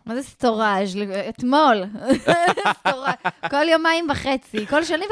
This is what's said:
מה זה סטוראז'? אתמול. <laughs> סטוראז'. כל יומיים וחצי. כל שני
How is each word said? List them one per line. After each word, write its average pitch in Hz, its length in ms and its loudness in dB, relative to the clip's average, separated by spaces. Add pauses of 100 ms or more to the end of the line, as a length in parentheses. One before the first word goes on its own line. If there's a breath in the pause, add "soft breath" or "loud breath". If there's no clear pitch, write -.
מה 226 100 -8
זה 269 80 -6
סטוראז'? 208 720 -2 (340)
אתמול. 247 540 2 (440)
<laughs> 370 520 2
סטוראז'. 269 360 -2 (340)
כל 302 220 2
יומיים 330 400 0
וחצי. 262 560 -4
כל 302 160 0
שני 330 280 -4